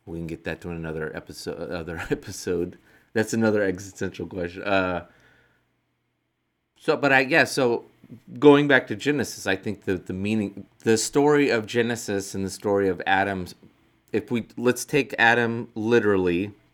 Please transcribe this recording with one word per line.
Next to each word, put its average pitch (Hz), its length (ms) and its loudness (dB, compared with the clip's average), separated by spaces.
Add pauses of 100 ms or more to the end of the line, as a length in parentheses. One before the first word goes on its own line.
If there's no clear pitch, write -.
We 85 120 -12
can 82 100 -10
get 80 180 -12
that 82 160 -8
to 90 80 -12
another 80 440 -8
episo-, 82 600 -12
other 82 320 -10
<laughs> - 40 -14
episode. 92 680 -6 (340)
That's 110 220 -2
another 110 300 2
existential 95 640 -6
question. 90 360 -8
Uh, 92 440 0 (1700)
so, 156 180 -2
but 139 160 0
I, 135 100 6
yeah, 139 220 2
so 123 420 0 (540)
going 143 280 8
back 131 200 4
to 113 80 -6
Genesis, 127 520 -2
I 95 80 2
think 101 300 -8
the, 98 100 0
the 87 180 -8
meaning, 101 520 -4 (140)
the 113 180 4
story 143 520 2
of 110 160 0
Genesis 113 680 -4
and 98 80 -4
the 95 60 -4
story 101 400 0
of 87 160 -4
Adam's, 95 500 0 (560)
if 107 200 -4
we, 117 160 -4 (100)
let's 120 260 0
take 139 340 -2
Adam 117 580 4
literally, 104 760 2 (220)